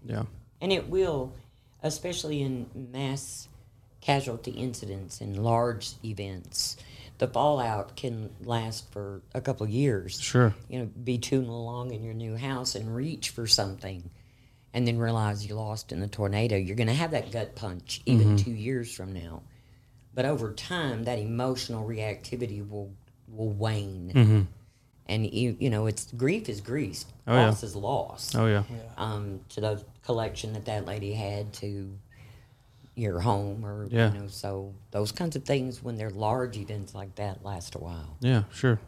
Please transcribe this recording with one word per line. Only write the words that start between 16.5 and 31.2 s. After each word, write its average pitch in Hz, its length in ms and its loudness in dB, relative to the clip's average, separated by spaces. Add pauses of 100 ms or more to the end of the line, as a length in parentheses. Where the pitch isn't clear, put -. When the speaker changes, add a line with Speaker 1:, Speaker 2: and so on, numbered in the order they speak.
Speaker 2:
You're 95 200 0
gonna 117 180 4
have 160 180 2
that 120 200 -2
gut 110 240 -6
punch - 500 -8
even 113 220 8
Speaker 1:
Mm-hmm. 104 100 8
Speaker 2:
two 101 140 4
years 117 420 -4
from 95 200 -8
now. 85 280 -10 (720)
But 131 120 0
over 117 280 -2
time, 139 500 -4
that 117 160 -2
emotional 117 680 -2
reactivity 107 800 -4
will, 101 240 -8 (360)
will 110 240 -2
wane. 101 640 -2
Speaker 1:
Mm-hmm. 107 260 12 (680)
Speaker 2:
And, 107 240 0
you, 117 260 2
you 135 100 4
know, 107 160 2
it's, - 260 -2
grief 147 380 0
is 101 100 -6
grief. 117 460 -4 (200)
Speaker 1:
Oh, 113 80 4
yeah. 123 120 10
Speaker 2:
Loss 107 180 6
is 98 140 -8
loss. 104 580 -4
Speaker 1:
Oh, 113 120 6
yeah. 101 220 6
Speaker 3:
Yeah. 117 80 -8 (200)
Speaker 2:
Um, 104 420 -4 (100)
to - 120 -6
the 104 220 -2 (200)
collection 113 500 -2
that 104 120 -8
that 107 200 -4
lady 101 280 -4
had, 104 400 -4